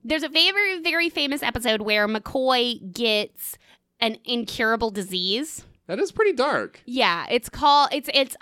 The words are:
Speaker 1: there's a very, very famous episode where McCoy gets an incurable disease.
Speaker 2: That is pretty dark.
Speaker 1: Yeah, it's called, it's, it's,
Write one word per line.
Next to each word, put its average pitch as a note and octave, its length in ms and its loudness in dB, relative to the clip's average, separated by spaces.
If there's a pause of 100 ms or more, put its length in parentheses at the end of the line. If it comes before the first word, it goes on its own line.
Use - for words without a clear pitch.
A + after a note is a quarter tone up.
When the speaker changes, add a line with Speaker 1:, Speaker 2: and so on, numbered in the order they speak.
Speaker 1:
there's D4+ 200 -2
a D4+ 40 -4
very, F#4+ 520 2
very E4+ 280 0
famous C#4+ 340 -2
episode A3 400 -2
where G#3 260 2
McCoy A#3+ 840 0
gets G#3+ 640 -2 (440)
an A3 240 -2
incurable A3+ 680 -2
disease. F#3+ 760 -4 (220)
Speaker 2:
That G3 140 -4
is G4 100 -2
pretty G#4+ 220 2
dark. A#3+ 540 -2
Speaker 1:
Yeah, G3+ 440 0
it's A#3+ 180 -2
called, C#4+ 440 4
it's, C#4 200 -4
it's, C4+ 300 2